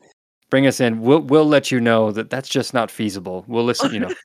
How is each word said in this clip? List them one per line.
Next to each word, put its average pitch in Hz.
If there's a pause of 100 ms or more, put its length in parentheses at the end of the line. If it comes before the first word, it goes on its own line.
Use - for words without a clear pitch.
(500)
bring 135
us 127
in. 113
We'll, 135
we'll 147
let 143
you 127
know 113
that 110
that's 131
just -
not 117
feasible. 92
We'll 117
listen, 123
you 107
know, 120 (120)